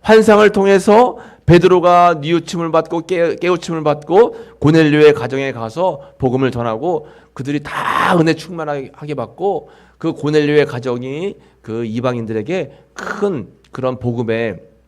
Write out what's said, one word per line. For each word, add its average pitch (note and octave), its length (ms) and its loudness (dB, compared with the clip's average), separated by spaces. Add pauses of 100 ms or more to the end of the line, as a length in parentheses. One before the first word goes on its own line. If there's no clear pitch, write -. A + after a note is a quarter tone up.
환상을 G#3+ 500 6
통해서 G3 640 4 (280)
베드로가 F3 760 4
뉘우침을 E3 500 -4
받고 E3 360 -2
깨-, E3+ 300 0
깨우침을 F3 460 -4
받고 D3+ 520 2 (240)
고넬료의 D3+ 540 6
가정에 C3+ 380 -4
가서 C#3 500 -6 (180)
복음을 C3 320 0
전하고 A#2+ 560 -6 (260)
그들이 C#3+ 300 -6
다 - 560 -4
은혜 D#3+ 140 0
충만하게 D3+ 840 -10
받고 D#3+ 540 -8 (280)
그 D#3+ 160 -6
고넬료의 D3 520 0
가정이 C3 720 -8 (240)
그 A#2 240 -8
이방인들에게 A#2 880 -6 (220)
큰 F#3+ 540 -6 (240)
그런 B2+ 260 -6
복음의 A2+ 600 -4 (280)